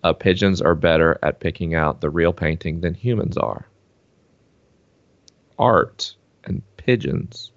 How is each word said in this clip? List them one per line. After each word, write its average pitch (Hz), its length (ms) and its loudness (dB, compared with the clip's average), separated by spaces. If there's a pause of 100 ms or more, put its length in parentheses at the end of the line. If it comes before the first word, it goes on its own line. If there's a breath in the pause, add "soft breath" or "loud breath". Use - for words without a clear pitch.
Uh, 82 100 2
pigeons 95 480 0
are 87 140 4
better 80 480 4
at - 160 -2
picking 82 360 -4
out 78 260 -2
the 76 80 -2
real 82 240 0
painting 80 480 -4
than 87 120 -4
humans 113 440 -4
are. - 300 -6 (1900)
Art - 560 0 (280)
and - 180 -6 (160)
pigeons. - 800 -4